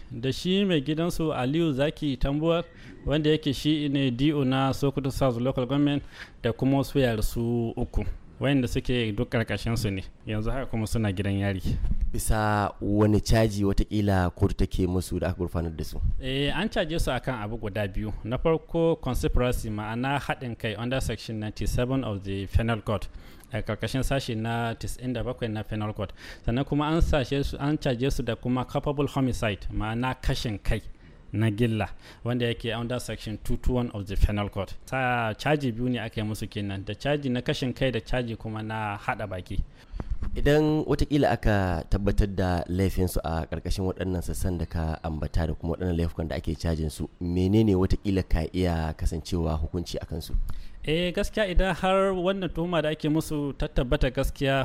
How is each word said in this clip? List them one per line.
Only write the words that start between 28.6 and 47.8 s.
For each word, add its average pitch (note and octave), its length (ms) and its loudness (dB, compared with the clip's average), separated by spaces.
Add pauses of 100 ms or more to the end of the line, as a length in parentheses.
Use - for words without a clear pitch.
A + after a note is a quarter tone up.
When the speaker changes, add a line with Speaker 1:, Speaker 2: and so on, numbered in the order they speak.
Speaker 1:
culpable C#3+ 420 -2
homicide, B2 640 0
ma'ana A2+ 480 -2
kashin A#2+ 400 -2
kai A2 200 0 (500)
na G#2+ 180 2
gilla, A2 400 0 (340)
wanda A#2+ 220 -2
yake A#2 340 -4
under A#2+ 200 -4
section A2 440 -8
two B2 140 2
two - 160 2
one A#2+ 220 2
of G2+ 100 -6
the F#2+ 100 -4
Penal G2+ 340 2
Code. G2 240 -6 (120)
Ta B2 480 0
caji C#3+ 380 0
biyu B2 180 -2
ne B2 80 0
aka A2 240 -6
yi G#2 60 -2
musu G#2+ 200 -6
kenan, G2 380 -6
da G#2+ 80 -6
caji C#3+ 380 -2
na B2 100 0
kashin C3+ 320 -2
kai C3+ 160 0
da A#2 100 -2
caji A#2+ 380 -2
kuma A2 240 -8
na G#2+ 360 -4
haɗa A2 300 -4
baki. F#2+ 360 -4 (720)
Speaker 2:
Idan D3+ 520 4
watakila D3 440 4
aka G2 580 2
tabbatar G2+ 460 2
da F2+ 320 2
laifinsu F2+ 560 2
a D#2+ 220 -2
ƙarƙashin F2+ 400 -2
waɗannan F#2 380 -2
sassan F2 340 -2
da D#2+ 80 -2
ka D#2+ 380 -2
ambata D#2 440 0
da D#2 60 0
kuma D#2+ 220 -2
waɗannan F2 220 0
laifukan E2 320 -2
da D2+ 60 -4
ake D#2+ 200 -4
cajin D#2 340 -2
su, D2 200 -8 (120)
menene F#2 540 4
watakila F#2+ 480 2